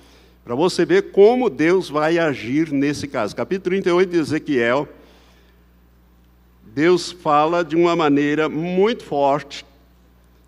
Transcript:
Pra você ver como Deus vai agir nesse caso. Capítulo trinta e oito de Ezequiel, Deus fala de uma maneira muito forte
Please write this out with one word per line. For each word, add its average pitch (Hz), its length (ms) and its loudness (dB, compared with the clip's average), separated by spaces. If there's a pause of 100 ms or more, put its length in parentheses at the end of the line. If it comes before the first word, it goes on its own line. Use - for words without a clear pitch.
(460)
Pra 120 100 -6
você 170 300 0
ver 180 260 0
como 233 380 4
Deus 160 400 0
vai 151 280 0
agir 147 540 -2
nesse 139 380 -2
caso. 104 260 -6
Capítulo 180 400 -6
trinta 190 140 -2
e - 20 2
oito 180 200 2
de 175 80 0
Ezequiel, 139 680 -2 (1800)
Deus 160 480 0
fala 156 500 0
de 156 140 -6
uma 170 180 2
maneira 151 540 0
muito 180 560 -2
forte 139 640 -4 (840)